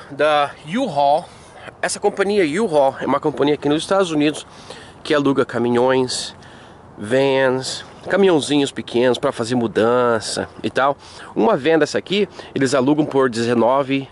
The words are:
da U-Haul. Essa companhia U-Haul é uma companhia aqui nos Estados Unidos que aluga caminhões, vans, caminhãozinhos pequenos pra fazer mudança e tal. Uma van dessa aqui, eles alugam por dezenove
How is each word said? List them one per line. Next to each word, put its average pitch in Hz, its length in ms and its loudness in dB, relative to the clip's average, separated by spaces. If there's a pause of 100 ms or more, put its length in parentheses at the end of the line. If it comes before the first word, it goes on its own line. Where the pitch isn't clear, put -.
da 147 440 0 (200)
U-Haul. 160 520 0 (580)
Essa 185 160 -4
companhia 196 640 0
U-Haul 147 380 2
é 131 60 -6
uma 135 120 0
companhia 147 360 0
aqui 143 140 -2
nos 151 140 0
Estados 190 300 0
Unidos 151 340 -2 (560)
que - 100 -4
aluga 139 320 2
caminhões, 123 920 0 (600)
vans, 131 880 0 (240)
caminhãozinhos 147 640 2
pequenos 120 460 0
pra 135 140 -2
fazer 120 220 -4
mudança 113 920 0 (140)
e - 80 -4
tal. 135 260 0 (380)
Uma 208 220 2
van 156 220 2
dessa 147 180 0
aqui, 190 320 -2 (260)
eles 131 200 0
alugam 143 320 2
por 135 240 2
dezenove 123 800 0